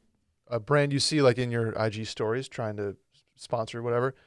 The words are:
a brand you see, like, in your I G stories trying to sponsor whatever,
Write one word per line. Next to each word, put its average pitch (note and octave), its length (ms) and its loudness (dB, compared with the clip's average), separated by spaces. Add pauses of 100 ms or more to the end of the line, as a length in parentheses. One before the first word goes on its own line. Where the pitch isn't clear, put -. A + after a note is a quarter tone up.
(480)
a A#2+ 120 -2
brand C#3+ 320 2
you C#3 80 2
see, D3+ 220 2
like, B2 160 6
in B2 140 -2
your A#2 280 -2
I A2 100 2
G G#2+ 140 -6
stories A2+ 460 -4
trying G#2+ 280 -6
to G2+ 200 -4 (380)
sponsor A#2 460 -6
whatever, A#2+ 340 0 (120)